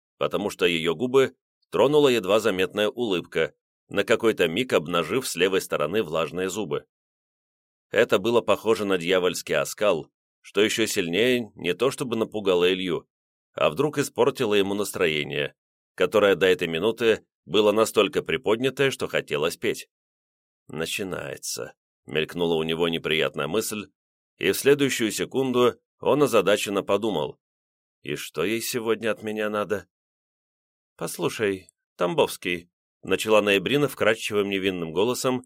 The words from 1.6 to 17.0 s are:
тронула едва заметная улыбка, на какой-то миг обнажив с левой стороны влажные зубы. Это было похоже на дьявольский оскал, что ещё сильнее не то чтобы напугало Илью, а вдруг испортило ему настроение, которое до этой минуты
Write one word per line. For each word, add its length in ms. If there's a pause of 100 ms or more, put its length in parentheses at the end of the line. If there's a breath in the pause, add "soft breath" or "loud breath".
тронула 380
едва 300
заметная 500
улыбка, 640 (380)
на 120
какой-то 440
миг 260
обнажив 540
с 80
левой 260
стороны 420
влажные 460
зубы. 360 (1040)
Это 300
было 220
похоже 440
на 120
дьявольский 580
оскал, 540 (300)
что 220
ещё 240
сильнее 680
не 180
то 180
чтобы 240
напугало 560
Илью, 360 (460)
а 160
вдруг 280
испортило 560
ему 220
настроение, 800 (400)
которое 400
до 100
этой 240
минуты 560 (200)